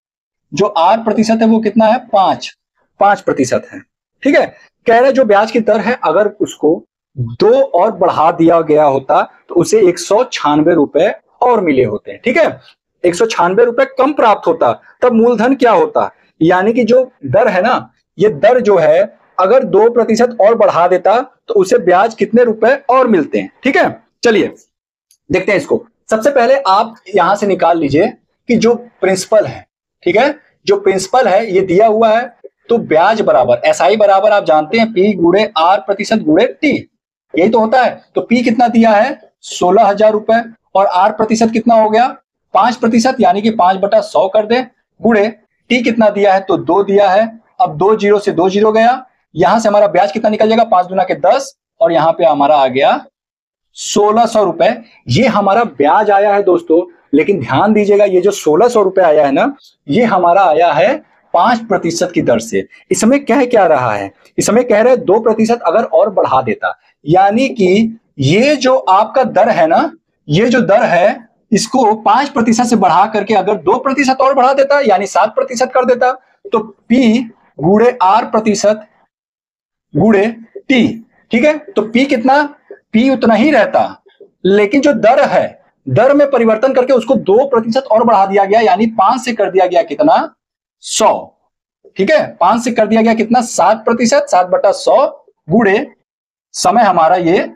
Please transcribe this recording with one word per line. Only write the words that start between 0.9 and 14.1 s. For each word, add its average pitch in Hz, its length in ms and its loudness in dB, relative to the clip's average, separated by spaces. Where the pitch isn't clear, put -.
प्रतिशत 226 440 -2
है 220 60 2
वो 220 120 2
कितना 220 260 0
है? 220 120 2
पांच, 175 440 -2
पांच 196 220 0
प्रतिशत 127 520 -4
है, - 60 -18
ठीक 285 120 0
है। 285 100 2
कह 233 140 2
रहे 262 120 2
जो 254 140 2
ब्याज 208 260 0
की 247 80 0
दर 214 200 0
है 240 240 -4
अगर 185 240 0
उसको 160 420 -2
दो 131 380 0
और 226 380 0
बढ़ा 170 400 0
दिया 165 300 2
गया 151 240 2
होता 139 360 0
तो - 60 -8
उसे 196 340 2
एक - 100 -4
सौ 220 240 0
छियानवे 156 500 0
रुपए 147 400 0
और 240 200 2
मिले 139 220 0
होते 104 280 -8
हैं, - 140 -18
ठीक 240 120 -2
है, 262 220 -2
एक 175 120 0
सौ 233 100 0
छियानवे 190 400 -2
रुपए 247 200 -2
कम 269 160 -2